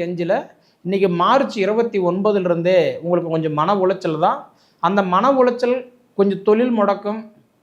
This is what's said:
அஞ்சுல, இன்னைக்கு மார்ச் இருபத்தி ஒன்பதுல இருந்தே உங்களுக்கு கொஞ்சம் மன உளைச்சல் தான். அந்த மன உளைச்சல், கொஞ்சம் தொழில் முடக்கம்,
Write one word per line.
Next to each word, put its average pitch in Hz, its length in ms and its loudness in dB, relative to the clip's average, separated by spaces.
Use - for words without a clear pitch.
அஞ்சுல, 175 280 -4
இன்னைக்கு 190 240 0
மார்ச் 226 340 2
இருபத்தி 220 340 0
ஒன்பதுல 196 400 0
இருந்தே 170 300 2
உங்களுக்கு 170 320 -2
கொஞ்சம் 156 260 -2
மன 185 220 2
உளைச்சல் 185 420 -2
தான். 254 140 0
அந்த 202 140 2
மன 233 160 4
உளைச்சல், 247 360 0
கொஞ்சம் 196 280 0
தொழில் 233 320 2
முடக்கம், 202 420 -2